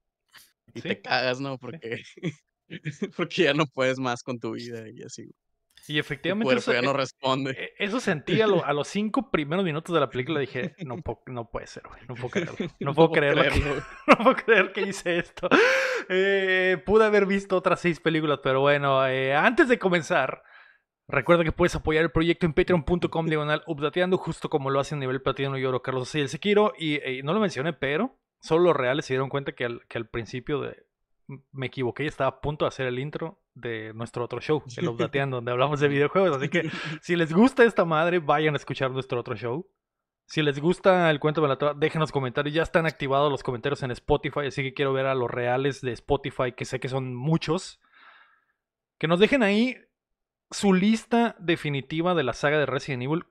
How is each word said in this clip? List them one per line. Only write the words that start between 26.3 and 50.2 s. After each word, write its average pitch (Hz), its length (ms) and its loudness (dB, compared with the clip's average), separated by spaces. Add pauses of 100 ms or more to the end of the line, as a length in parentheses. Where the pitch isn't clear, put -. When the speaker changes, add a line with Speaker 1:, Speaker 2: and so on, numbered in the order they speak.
Speaker 2:
y, 156 200 -2
eh, 131 260 -6
no 147 100 -2
lo 214 60 0
mencioné, 165 340 -2
pero 156 460 -2 (200)
solo 165 260 2
los 160 100 6
reales 131 300 0
se 127 80 -4
dieron 131 160 0
cuenta 139 240 -4
que 127 120 -6
al, 120 220 -8
que - 100 -10
al 117 100 -6
principio 123 540 -6
de, - 220 -10 (440)
m-, 135 140 -16 (100)
me 131 160 -8
equivoqué 123 360 -4
y 151 40 -4
estaba 135 220 -2
a - 120 -6
punto 151 240 -4
de 135 40 0
hacer 131 180 -4
el 123 120 -4
intro 151 400 -8 (140)
de 110 400 -10
nuestro 117 300 -6
otro 120 180 -6
show, 151 220 0 (140)
el - 100 -2
Updateando, 123 500 -2
donde 120 140 -4
hablamos 135 300 2
de 147 80 4
videojuegos. 143 480 2
Así 139 120 -2
que, 175 140 0
Speaker 1:
<laughs> 156 400 -8
Speaker 2:
si 175 140 -2
les 165 160 0
gusta 233 320 6
esta 214 200 4
madre, 165 340 2
vayan 151 340 2
a 143 40 -2
escuchar 135 340 -4
nuestro 131 280 -4
otro 120 160 -6
show. 120 340 -6 (560)
Si - 160 -2
les 143 200 0
gusta 175 500 4
el 147 80 -2
Cuento 151 220 0
de 147 80 4
la 135 80 0
Toa, 147 160 0
déjenos 156 400 0
comentarios. 143 420 -2
Ya 160 80 2
están 160 220 0
activados 143 440 0
los 135 140 -4
comentarios 135 400 -4
en 127 80 -4
Spotify, 147 560 -2
así 135 160 -4
que 131 100 -6
quiero 139 200 0
ver 135 120 0
a 135 100 0
los 120 140 -2
reales 127 520 -2
de 127 100 -4
Spotify, 131 640 -4
que - 80 -10
sé 127 160 -6
que 135 80 -8
son 127 260 -6
muchos, 156 680 -2 (1160)
que 156 120 -2
nos 175 100 4
dejen 226 240 4
ahí 220 320 2 (720)